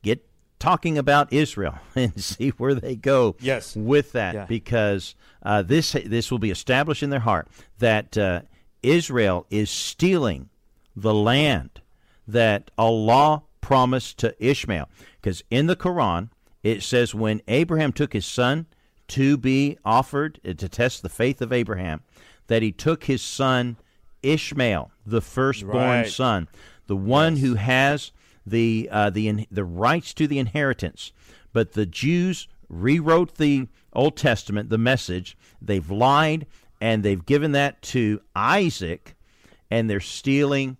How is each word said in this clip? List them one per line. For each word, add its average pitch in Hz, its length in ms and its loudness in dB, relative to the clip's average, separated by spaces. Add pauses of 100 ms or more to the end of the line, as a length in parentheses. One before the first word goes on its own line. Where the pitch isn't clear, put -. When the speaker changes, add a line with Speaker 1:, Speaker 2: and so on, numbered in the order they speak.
Speaker 1:
get 110 240 -2 (320)
talking 165 400 0
about 143 340 2
Israel 101 540 0
<laughs> - 80 -20
and 110 280 -2
see - 280 -4
where 131 240 0
they 127 220 -6
go 123 440 2
Speaker 2:
Yes. 123 340 -4
Speaker 1:
with 123 380 0
that, 98 220 -2
Speaker 2:
Yeah. 101 100 -8
Speaker 1:
because, 104 680 -2 (280)
uh, 104 200 0
this, 143 300 0
this 113 380 -4
will 127 80 -2
be 107 120 -2
established 139 520 -2
in 143 60 -4
their 139 120 -2
heart 107 280 0 (300)
that, 110 400 0
uh, 92 240 0 (400)
Israel 123 680 2
is 104 200 -2
stealing 127 760 -2 (480)
the 107 180 0
land 110 680 2 (480)
that 110 500 2
Allah 117 640 4 (180)
promised 127 580 0
to 113 200 0
Ishmael. 107 500 0 (340)
'Cause 95 280 -4
in 135 160 2
the 175 100 2
Quran, 117 540 -2 (320)
it 104 200 -2
says 120 320 0
when 107 320 -2
Abraham 156 460 0
took - 220 -4
his 101 120 -2
son 139 400 0 (420)
to 135 280 2
be 131 480 0
offered, 135 640 0
uh, 92 80 -6
to 92 140 -8
test - 340 -2
the 92 80 -8
faith 127 320 -2
of 117 100 -6
Abraham, 92 480 -4 (460)
that 113 160 2
he 107 100 0
took 160 320 -2
his 135 180 0
son 123 540 -2 (460)
Ishmael, 131 680 0 (160)
the 110 140 0
firstborn 123 560 -2 (260)
Speaker 2:
Right. 110 80 -4
Speaker 1:
son, 107 380 -2 (380)
the 101 100 -2
one 135 400 2
Speaker 2:
Yes. 135 80 0
Speaker 1:
who 123 120 2
has 131 560 0 (340)
the, 113 440 0
uh, 104 200 2
the 107 180 -2
in-, 104 220 -2
the 101 140 -4
rights 107 500 -2
to 151 120 0
the 143 120 0
inheritance. 131 720 -4 (400)
But 113 200 0
the 107 140 0
Jews 170 640 -2 (200)
rewrote 156 680 2
the 143 320 2 (240)
Old 143 240 0
Testament, 104 540 -2
the 110 80 0
message. 113 580 -2 (240)
They've 90 300 -4
lied, 143 560 2 (340)
and 110 220 0
they've 98 220 0
given 147 280 2
that 139 300 0
to 107 380 0 (140)
Isaac, 127 800 -2 (560)
and 113 180 0
they're 101 120 0
stealing 135 800 -2